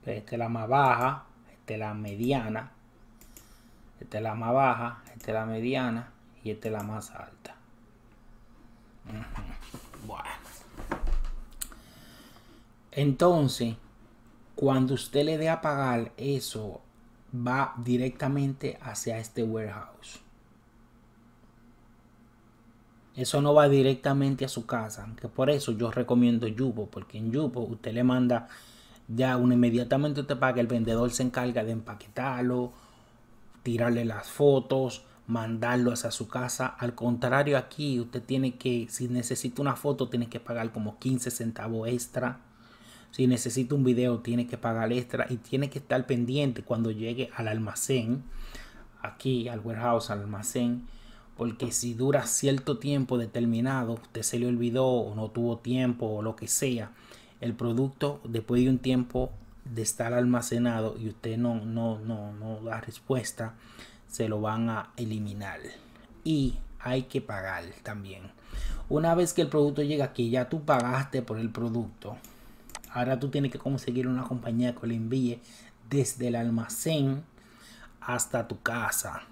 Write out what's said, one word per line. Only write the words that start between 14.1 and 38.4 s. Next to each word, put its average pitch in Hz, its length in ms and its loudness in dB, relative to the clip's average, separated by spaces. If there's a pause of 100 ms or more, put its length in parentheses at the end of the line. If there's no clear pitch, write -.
cuando 131 380 4
usted 135 280 0
le 156 160 2
dé 156 100 2
a 165 120 2
pagar, 135 560 0
eso 113 640 -4 (520)
va 127 440 -2
directamente 131 1040 -2
hacia 113 380 -6
este 113 260 -4
warehouse. 110 760 -8 (3000)
Eso 135 280 0
no 147 120 6
va 147 140 12
directamente 135 760 4
a - 20 -6
su 117 180 -6
casa, 110 380 -6
aunque 110 240 -10
por 131 220 2
eso 139 220 2
yo 113 200 0
recomiendo 120 560 4
Yubo, 110 380 -2
porque 98 320 -12
en 110 120 -2
Yubo 127 300 -2
usted 110 320 -6
le 120 100 2
manda 123 460 4 (640)
ya 127 240 2
uno, 123 180 6
inmediatamente 123 680 4
usted 139 180 -2
paga, 127 220 2
el 117 80 4
vendedor 117 420 2
se 127 140 0
encarga 123 400 0
de 113 80 -2
empaquetarlo, 123 1000 -2 (920)
tirarle 117 400 2
las 107 240 -4
fotos, 135 760 4 (220)
mandarlo 117 640 2
hacia 110 220 -4
su - 160 -6
casa. 127 400 -4
Al 123 260 -6
contrario, 127 640 2
aquí 139 400 -2
usted 117 240 -6
tiene 131 340 0